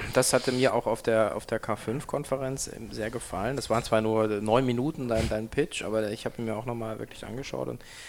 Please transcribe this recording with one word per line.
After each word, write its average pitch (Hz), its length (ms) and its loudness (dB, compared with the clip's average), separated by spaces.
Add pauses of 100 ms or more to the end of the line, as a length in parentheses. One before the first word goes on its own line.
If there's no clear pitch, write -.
(140)
das 127 180 6
hatte 131 220 4
mir 127 200 4
auch 117 120 0
auf 113 160 0
der, 110 340 4
auf 107 100 -6
der 113 140 -2
K 110 160 -2
fünf 131 320 -4
Konferenz, 135 680 -4
ähm, 107 200 -12
sehr 113 160 -2
gefallen. 113 480 -4
Das - 120 -6
waren 117 140 4
zwar 110 160 4
nur 110 280 4
neun 107 380 4
Minuten 123 440 0
dein, 110 180 2
dein 110 220 -2
Pitch, - 340 -2
aber 107 280 0
ich - 140 -6
habe 117 120 -6
ihn 117 80 -4
mir 110 100 -2
auch 113 100 -6
nochmal 113 340 -6
wirklich - 260 -10
angeschaut 127 420 -6
und, 120 160 -8 (260)